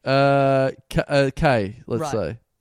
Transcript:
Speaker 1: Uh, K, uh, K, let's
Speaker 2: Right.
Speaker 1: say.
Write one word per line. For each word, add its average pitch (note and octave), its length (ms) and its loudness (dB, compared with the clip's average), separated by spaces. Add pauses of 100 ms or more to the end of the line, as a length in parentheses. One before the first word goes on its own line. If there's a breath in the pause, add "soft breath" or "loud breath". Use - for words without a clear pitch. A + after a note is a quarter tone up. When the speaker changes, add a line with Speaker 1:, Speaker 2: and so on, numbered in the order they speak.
Speaker 1:
Uh, C3+ 680 2 (180)
K, - 160 -2
uh, C#3 300 0
K, A#2 520 0
let's A#2 140 -4
Speaker 2:
Right. D3+ 100 -8
Speaker 1:
say. G#2+ 260 -4 (240)